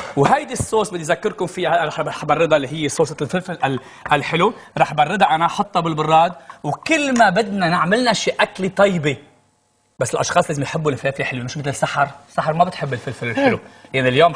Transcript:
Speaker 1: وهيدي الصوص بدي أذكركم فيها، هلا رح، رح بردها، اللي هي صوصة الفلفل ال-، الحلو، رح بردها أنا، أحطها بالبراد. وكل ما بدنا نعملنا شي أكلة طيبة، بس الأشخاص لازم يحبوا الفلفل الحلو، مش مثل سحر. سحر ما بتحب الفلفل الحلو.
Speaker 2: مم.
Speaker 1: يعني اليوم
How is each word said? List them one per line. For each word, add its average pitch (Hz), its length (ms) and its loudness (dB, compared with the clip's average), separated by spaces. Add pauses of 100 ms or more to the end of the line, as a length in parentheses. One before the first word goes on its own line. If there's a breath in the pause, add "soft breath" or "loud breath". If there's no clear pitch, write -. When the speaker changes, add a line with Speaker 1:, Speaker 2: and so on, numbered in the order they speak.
(160)
Speaker 1:
وهيدي 254 380 2
الصوص 220 360 -2
بدي 175 140 -8
أذكركم 175 440 -2
فيها، 170 220 -4
هلا 165 160 2
رح، 151 140 -6
رح 147 260 -6
بردها، 156 320 4
اللي 139 100 0
هي 147 220 -4
صوصة 156 320 0
الفلفل 175 420 -4
ال-، 135 160 -2 (320 loud breath)
الحلو، 165 420 0 (240 loud breath)
رح 151 160 2
بردها 156 420 2
أنا، 165 100 0
أحطها 196 340 -2
بالبراد. 160 540 2 (300 loud breath)
وكل 277 540 0
ما 220 120 8
بدنا 196 400 0
نعملنا 196 440 2
شي - 180 -2
أكلة 190 360 -2
طيبة، 175 500 0 (800)
بس 127 140 -2
الأشخاص 170 360 0
لازم 143 140 -2
يحبوا 151 280 -2
الفلفل 135 300 -4
الحلو، 127 220 -6
مش 127 140 -8
مثل 139 180 -4
سحر. 143 340 0 (200)
سحر 156 240 -2
ما 165 100 2
بتحب 160 300 -4
الفلفل 123 340 -8
الحلو. 233 300 2
Speaker 2:
مم. - 60 -10 (300 loud breath)
Speaker 1:
يعني 131 160 2
اليوم 151 260 4